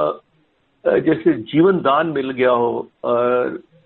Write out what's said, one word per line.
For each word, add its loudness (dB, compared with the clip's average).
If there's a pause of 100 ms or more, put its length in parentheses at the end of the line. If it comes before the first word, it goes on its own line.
(880)
अ, 2
जैसे 0
जीवन 2
दान 0
मिल -4
गया 2
हो, 0 (260)
अ, 0 (720)